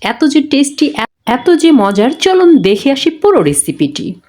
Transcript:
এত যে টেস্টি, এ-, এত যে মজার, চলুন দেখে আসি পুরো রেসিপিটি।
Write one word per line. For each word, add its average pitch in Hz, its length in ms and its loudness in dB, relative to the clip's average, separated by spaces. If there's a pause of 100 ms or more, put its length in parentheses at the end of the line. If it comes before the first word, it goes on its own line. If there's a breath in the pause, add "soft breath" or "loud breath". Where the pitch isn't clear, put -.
এত 320 220 -6
যে 302 180 2
টেস্টি, 294 460 -2
এ-, 302 220 -8 (160)
এত 247 240 -2
যে 330 220 2
মজার, 202 380 2 (100)
চলুন 370 300 2 (120)
দেখে 202 300 0
আসি 269 180 -2
পুরো 381 320 0
রেসিপিটি। 147 640 -4 (220 loud breath)